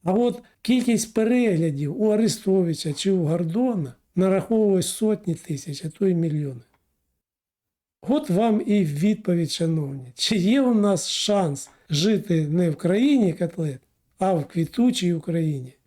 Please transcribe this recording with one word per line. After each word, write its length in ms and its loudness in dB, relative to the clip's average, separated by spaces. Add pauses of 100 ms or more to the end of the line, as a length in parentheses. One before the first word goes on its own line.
А 100 0
от 280 0 (200)
кількість 520 0
переглядів 880 0
у 80 4
Арестовича 840 0
чи 180 -2
у 120 2
Гордона 680 -2 (220)
нараховує 680 2
сотні 540 -2
тисяч, 500 -10
а 40 -6
то 180 -2
й 60 2
мільйони. 480 -4 (1400)
От 280 -2
вам 360 2
і 200 2
відповідь, 680 0
шановні. 640 -4
Чи 200 -2
є 260 2
у 120 2
нас 360 0
шанс 600 -2 (200)
жити 580 0
не 220 0
в 60 -2
країні 580 2
котлет, 460 -6 (400)
а 140 2
в 120 -2
квітучій 680 0
Україні 600 -4 (140)